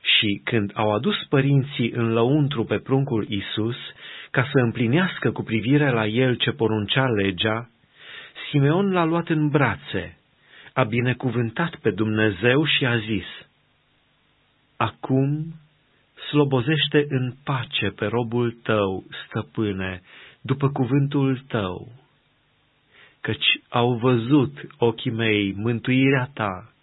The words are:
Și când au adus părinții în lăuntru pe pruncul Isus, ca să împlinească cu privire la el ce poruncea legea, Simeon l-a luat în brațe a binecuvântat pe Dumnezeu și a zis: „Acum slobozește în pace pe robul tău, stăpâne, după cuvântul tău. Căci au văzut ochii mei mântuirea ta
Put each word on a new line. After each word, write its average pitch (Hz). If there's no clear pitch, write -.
Și -
când 104
au 107
adus 131
părinții 139
în 117
lăuntru 123
pe 104
pruncul 131
Isus, 107
ca 135
să -
împlinească 127
cu 113
privire 120
la 113
el 123
ce 120
poruncea 110
legea, 107
Simeon 165
l-a 180
luat 170
în 156
brațe 107
a 131
binecuvântat 120
pe -
Dumnezeu 110
și 143
a 120
zis: 107
„Acum 143
slobozește 147
în 127
pace 120
pe 98
robul 117
tău, 101
stăpâne, 95
după 139
cuvântul 139
tău. 98
Căci -
au 120
văzut 123
ochii 117
mei 107
mântuirea 127
ta 98